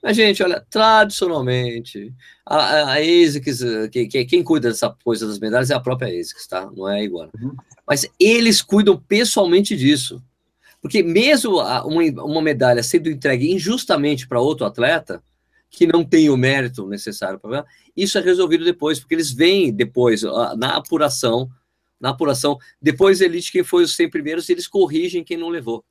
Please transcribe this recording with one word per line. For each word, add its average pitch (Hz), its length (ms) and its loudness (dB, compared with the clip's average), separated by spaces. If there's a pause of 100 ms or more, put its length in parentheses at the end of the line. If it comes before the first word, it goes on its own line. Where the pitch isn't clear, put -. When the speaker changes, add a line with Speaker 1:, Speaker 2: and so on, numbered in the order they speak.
Speaker 1:
Mas, 226 140 0
gente, 208 260 2
olha, 180 240 -2 (560)
tradicionalmente, 127 920 -4 (320)
a, 147 120 -4
a, 151 260 2 (100)
a 143 40 0
asics, 151 640 2
eh, 110 260 -4
que, 113 200 -4
que, 123 180 -2
quem 170 180 2
cuida 147 260 0
dessa 113 200 -2 (140)
coisa 113 240 -2
das 104 120 -8
medalhas 120 300 -2
é 139 60 0
a 123 40 -2
própria 127 280 -4
asics, 87 400 -10
tá? 92 280 -10
Não 95 140 -8
é 101 100 -2
a 107 40 -4
Iguana. 85 360 -10
Speaker 2:
Uhum. 131 160 -10 (320)
Speaker 1:
Mas 143 220 -2 (100)
eles 226 420 4
cuidam 202 360 4
pessoalmente 202 760 0
disso. 139 460 0 (600)
Porque 190 220 0
mesmo 214 560 2
a, 117 260 -4
uma, 165 160 0 (220)
uma 156 180 -4
medalha 127 400 2
sendo 160 280 0
entregue 139 420 -2
injustamente 156 760 -2
pra 123 140 -2
outro 139 240 0
atleta, 110 560 -4 (480)
que - 160 2
não 165 180 2
tem 156 260 4
o 135 60 4
mérito 127 520 -2
necessário 101 520 -8
pra, 131 260 -8 (300)
isso 196 220 -2
é 185 40 0
resolvido 170 440 2
depois, 156 340 -2
porque - 160 -6
eles 156 160 -4
veem 165 400 2
depois, 113 540 0
a, 107 300 -4
na 123 200 -2
apuração, 131 720 -2 (500)
na 127 100 -4
apuração, 139 480 -2 (240)
depois 185 380 4
da 190 60 4
elite, 175 260 -4
quem 180 120 0
foi 180 200 2
os 156 120 -2
cem 165 140 0
primeiros, 160 400 -8
eles 175 180 -2
corrigem 175 560 -2
quem 165 140 -10
não 165 120 -8
levou 117 420 -8